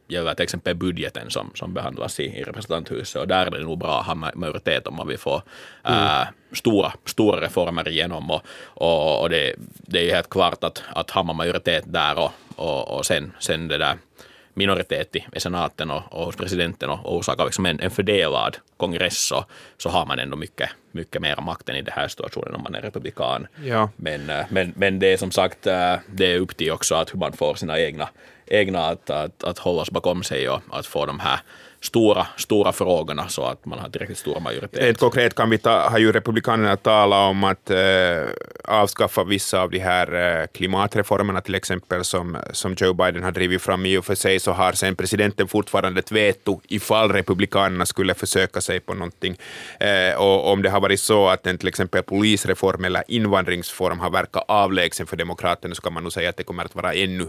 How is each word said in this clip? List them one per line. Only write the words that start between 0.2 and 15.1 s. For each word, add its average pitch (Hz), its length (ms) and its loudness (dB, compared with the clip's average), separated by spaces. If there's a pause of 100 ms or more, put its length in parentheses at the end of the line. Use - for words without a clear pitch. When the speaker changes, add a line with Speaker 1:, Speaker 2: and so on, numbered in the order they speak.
Speaker 1:
till 87 100 0
exempel 87 300 -4
budgeten 85 560 -6
som, 53 240 -6
som 90 200 -10
behandlas - 460 -6
i, 71 40 -4
i - 200 -8
representanthuset, - 800 -6
och 87 60 -4
där 92 180 4
är 87 40 -4
det - 80 -6
nog 80 200 -6
bra 80 220 0
att - 60 -4
ha 82 80 -4
ma-, 78 220 -8
majoritet 78 500 -2
om - 80 -10
man - 140 -8
vill 67 100 -6
få, - 240 -2 (420)
Speaker 2:
Mm. 80 200 2
Speaker 1:
eh, 73 220 2 (260)
stora, 101 400 2 (120)
stora 101 360 2
reformer 82 480 -2
igenom, 80 420 -2
och, 78 120 -2 (220)
och, 80 580 2
och 82 80 2
det, 76 240 0 (320)
det - 120 0
är 85 40 2
ju 87 80 2
helt 87 200 0
klart 87 340 2
att, - 240 -6
att - 220 -6
har 95 140 0
man 82 120 -4
majoritet 85 500 0
där 78 320 0
och, 80 140 0 (240)
och, 71 400 -4
och - 100 -4
sen, 76 320 -2
sen 82 300 -4
det 73 100 -2
där 73 160 0 (600)
minoritet 92 600 0